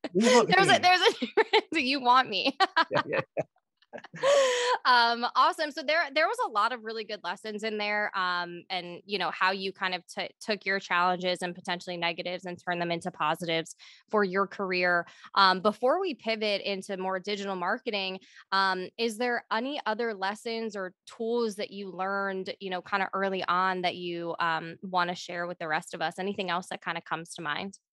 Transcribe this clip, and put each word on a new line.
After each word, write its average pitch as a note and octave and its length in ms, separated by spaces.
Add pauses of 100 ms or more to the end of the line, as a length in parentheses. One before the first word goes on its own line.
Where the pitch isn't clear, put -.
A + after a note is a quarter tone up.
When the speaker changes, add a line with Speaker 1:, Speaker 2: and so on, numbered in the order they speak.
(140)
Speaker 1:
You A#4 180
want A4+ 240
Speaker 2:
There's G4 120
a, F#4 120
Speaker 1:
me. - 0
Speaker 2:
there's F4+ 220
a G#4 100
<laughs> - 80
difference. - 540
You C#4 280
want B3 280
me. G3 340
<laughs> - 40 (220)
Speaker 1:
Yeah, - 160
yeah, - 160 (160)
yeah. - 60 (1400)
Speaker 2:
Um, A#3 400 (100)
awesome. D4+ 360
So D#4+ 100
there, D4+ 320
there D#4 140
was A4 180
a F#4 40
lot A3 240
of A3+ 100
really A3 200
good G#3+ 200
lessons G3+ 400
in G#3+ 140
there, G#3 400
um, F3 520
and, F3 360
you G3+ 120
know, F3 140
how F#3+ 200
you G3 200
kind F#3 240
of F3 120
t-, - 220 (120)
took G#3 240
your G3 140
challenges F3+ 600
and F3 140
potentially F3+ 400
negatives F3 500
and F3 160
turned F3 200
them E3+ 100
into E3+ 200
positives E3 640 (340)
for G#3 140
your F#3+ 240
career. F3+ 600 (280)
Um, F#3 260
before C#4 400
we F4 140
pivot G#3+ 460
into G3 360
more F#3 220
digital G3 360
marketing, F#3+ 640 (320)
um, F#3+ 460
is A3+ 200
there A#3+ 340
any B3+ 340
other A3 280
lessons G#3+ 640
or F#3 180 (120)
tools A3+ 500
that G3+ 160
you G3 200
learned, F#3+ 680
you F#3+ 100
know, F3+ 120
kinda G3 320
early F#3+ 320
on F#3 360
that F3 140
you, E3+ 440
um, E3 420
wanna F3+ 340
share F3 320
with F3 120
the E3+ 80
rest D#3 260
of E3+ 80
us? E3 180
Anything G3 300
else F3 200
that F3 140
kinda E3+ 180
comes E3 340
to F3 60
mind? D#3+ 380 (140)